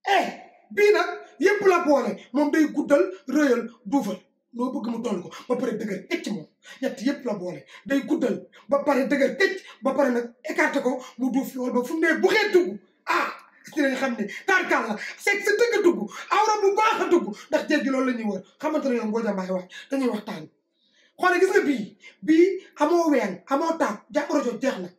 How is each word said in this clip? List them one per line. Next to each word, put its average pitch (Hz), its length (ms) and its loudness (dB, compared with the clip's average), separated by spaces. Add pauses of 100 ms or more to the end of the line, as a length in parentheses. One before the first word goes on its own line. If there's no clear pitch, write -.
Eh, 392 220 2 (440)
bii 415 220 6
nag 349 160 2 (300)
yépp 403 280 2
la 359 120 6
boole. 254 360 2 (140)
Moom 285 220 0
day 311 200 4
guddal, 285 320 2 (220)
rëyal, 254 420 2 (140)
duufal. 208 380 -2 (340)
Noo 247 180 -4
bëgg 208 180 -6
mu 233 140 -8
toll 202 180 -2
ko. - 80 -14 (140)
Ba 247 120 -2
pare 240 220 -2
dëgër 220 300 -6
këcc 330 240 -6
moom. 160 160 -8 (340)
Ñett - 200 -6
yépp 262 240 -2
la 214 80 -4
boole. 175 320 -10 (180)
Day 277 180 0
guddal. 240 380 -2 (280)
Ba 277 160 0
pare 269 240 2
dëgër 262 300 0
këcc. 381 220 2 (220)
Ba 262 120 0
pare 269 180 2
nag 240 200 -2 (120)
écarté 302 380 0
ko. 254 140 0 (200)
Mu 254 160 -2
duuf 247 240 -2
lool 247 180 -6
ba 247 100 0
fu 330 100 -6
mu 320 80 -4
nee 320 160 2
bu 277 120 2
xee 415 240 2
dugg. 349 260 2 (240)
Ah, - 260 0 (460)
dinañ 269 220 0
xam 247 200 -2
ne 208 80 -4 (200)
tarkal 330 420 2
la. 214 80 -4 (220)
C'est 403 200 -2
que 403 60 -6
sa 415 80 2
dëgg 427 280 4
a - 40 2
dugg. 349 160 4 (320)
Awra 427 300 4
bu 392 140 4
baax 427 260 2
a 359 80 0
dugg. 220 180 2 (220)
Ndax 302 180 0
jéeg 285 160 0
gi 269 60 -2
loolu 262 220 0
la 226 60 -4
ñuy 220 140 -6
wër. 185 100 -6 (180)
Xamante 294 300 -2
ne 240 60 0
yow 220 100 -4
Mbodia 214 280 -2
Mbaye 185 180 -6
wax. 185 140 -4 (260)
Dañuy 269 180 0
waxtaan. 202 380 -8 (720)
Xoole 359 200 2
gis 370 120 4
nga 403 100 4
bii. 262 360 -4 (240)
Bii 320 260 6 (320)
amoo 339 320 2
ween, 208 340 0
amoo 320 320 -2
taat. 220 320 -2
Jàngoro 294 340 -2
jooju 226 180 -4
jeex 240 180 -2
na. 180 200 -10